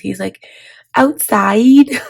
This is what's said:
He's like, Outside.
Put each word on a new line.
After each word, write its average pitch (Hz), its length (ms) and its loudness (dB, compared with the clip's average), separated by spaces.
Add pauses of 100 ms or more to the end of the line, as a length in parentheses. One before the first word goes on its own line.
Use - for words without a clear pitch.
He's 196 180 -12
like, 190 260 -12 (500)
Outside. 254 920 2 (220)